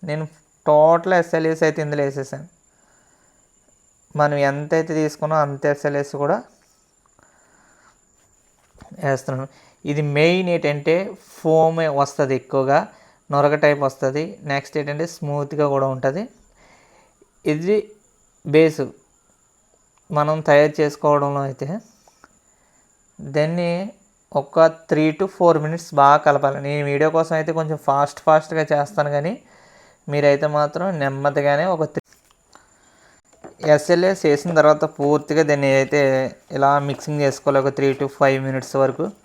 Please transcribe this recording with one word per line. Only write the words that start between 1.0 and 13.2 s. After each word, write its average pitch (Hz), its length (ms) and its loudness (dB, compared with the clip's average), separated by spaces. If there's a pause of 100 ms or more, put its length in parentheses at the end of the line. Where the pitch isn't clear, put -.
ఎస్ఎల్ఎస్ 160 480 0
అయితే 156 180 -2
ఇందులో 147 220 -4
వేసేసాను. 139 380 -10 (1800)
మనం 147 160 0 (120)
ఎంత 147 200 -6 (100)
అయితే 160 120 -4 (100)
తీసుకున్నామో 151 440 -2
అంత 139 200 -6 (100)
ఎస్ఎల్ఎస్ 143 380 -4 (100)
కూడా 170 140 0 (2750)
వేస్తున్నాను. 135 420 -4 (440)
ఇది 147 120 -2 (140)
మెయిన్ 180 380 2
ఏంటంటే 151 400 -2 (440)
ఫోమ్ 160 400 2 (220)
వస్తది 135 400 -2
ఎక్కువగా, 139 360 0 (540)